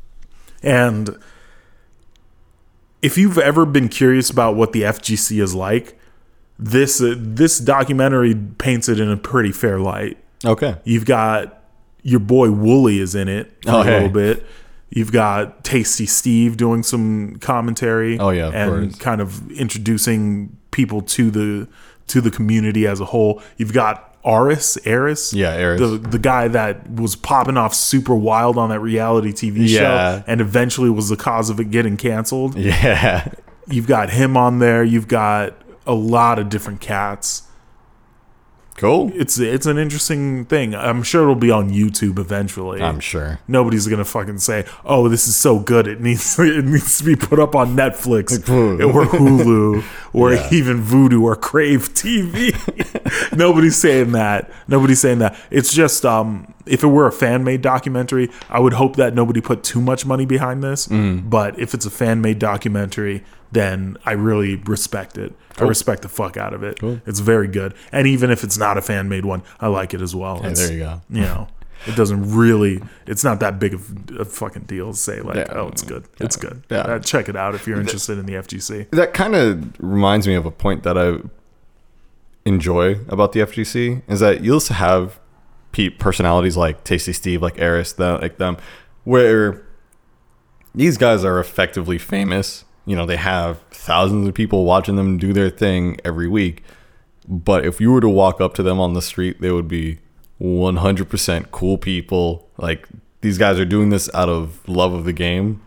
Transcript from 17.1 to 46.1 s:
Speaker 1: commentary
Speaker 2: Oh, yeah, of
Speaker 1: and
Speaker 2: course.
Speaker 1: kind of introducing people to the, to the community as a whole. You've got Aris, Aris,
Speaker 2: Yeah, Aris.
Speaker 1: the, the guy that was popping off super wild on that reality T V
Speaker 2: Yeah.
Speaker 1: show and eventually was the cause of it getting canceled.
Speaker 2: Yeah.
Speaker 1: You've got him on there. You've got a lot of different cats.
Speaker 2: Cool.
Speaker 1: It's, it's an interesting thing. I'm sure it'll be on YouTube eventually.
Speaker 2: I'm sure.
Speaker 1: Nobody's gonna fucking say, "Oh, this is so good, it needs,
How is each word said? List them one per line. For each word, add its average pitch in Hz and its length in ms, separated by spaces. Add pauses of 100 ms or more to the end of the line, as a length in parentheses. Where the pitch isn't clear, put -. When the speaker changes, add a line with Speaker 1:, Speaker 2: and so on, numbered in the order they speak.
Speaker 1:
commentary 113 800
Speaker 2:
Oh, 101 100
yeah, 87 180
of 78 80
Speaker 1:
and 101 360
Speaker 2:
course. - 100
Speaker 1:
kind 110 200
of 95 300
introducing 107 1080 (140)
people 107 300
to 113 300
the, 104 360 (400)
to 131 140
the 117 80
community 107 560
as 98 140
a 98 60
whole. 107 360 (160)
You've 107 160
got 110 420 (100)
Aris, 143 600
Aris, 135 480
Speaker 2:
Yeah, 92 220
Aris. 87 240
Speaker 1:
the, 123 80 (100)
the 110 220
guy 123 300
that 110 420
was 113 240
popping 131 420
off 110 160
super 127 400
wild 113 440
on 113 120
that 110 120
reality 113 500
T 107 180
V 110 160
Speaker 2:
Yeah. 110 140 (400)
Speaker 1:
show 98 80
and 117 140
eventually 120 500
was 104 180
the 107 80
cause 113 320
of 107 100
it 107 120
getting 110 260
canceled. 127 580
Speaker 2:
Yeah. 95 760 (360)
Speaker 1:
You've 117 200
got 107 240
him 131 260
on 123 220
there. 117 240
You've 113 240
got 104 460 (340)
a 127 80
lot 117 420
of 104 120
different 101 320
cats. 101 600 (1300)
Speaker 2:
Cool. 160 360
Speaker 1:
It's, 160 240
it's 123 300
an 147 100
interesting 143 680
thing. 127 280
I'm 117 300
sure 165 200
it'll 139 120
be 117 160
on 101 180
YouTube 101 480
eventually. 95 640
Speaker 2:
I'm 80 180
sure. 76 480
Speaker 1:
Nobody's 113 400
gonna 104 180
fucking 101 340
say, 104 260 (200)
"Oh, 127 220
this 117 200
is 113 80
so 120 240
good, 113 280
it 107 140
needs, 120 380